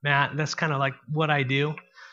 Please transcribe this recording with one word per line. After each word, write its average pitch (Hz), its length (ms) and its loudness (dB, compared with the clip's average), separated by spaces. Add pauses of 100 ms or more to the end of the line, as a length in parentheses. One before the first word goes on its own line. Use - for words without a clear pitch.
Matt." 143 320 2
That's 147 200 -4
kinda 156 220 -2
like 135 180 -2 (120)
what 151 220 0
I 143 140 2
do. 139 320 0 (380)